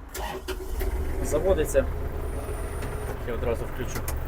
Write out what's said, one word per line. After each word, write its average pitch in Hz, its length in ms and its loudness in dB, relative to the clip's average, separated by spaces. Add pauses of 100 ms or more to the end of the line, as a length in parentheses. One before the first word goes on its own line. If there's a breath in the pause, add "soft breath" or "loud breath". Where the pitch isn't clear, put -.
(1200)
Заводиться. 156 640 6 (1400)
Я 120 60 0
одразу 113 300 2
включу 113 360 -2 (280)